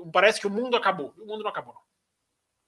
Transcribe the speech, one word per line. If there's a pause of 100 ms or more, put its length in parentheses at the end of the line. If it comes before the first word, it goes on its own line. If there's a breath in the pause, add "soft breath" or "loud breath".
(120)
parece
que
o
mundo
acabou.
O
mundo
não
acabou,
não. (800)